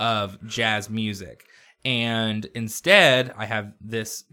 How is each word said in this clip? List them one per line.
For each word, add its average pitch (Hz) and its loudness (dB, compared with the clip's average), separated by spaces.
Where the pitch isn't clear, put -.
of 107 -2
jazz 110 0
music. 104 -6
And 113 0
instead, 127 4
I 107 -6
have 107 -4
this 110 -8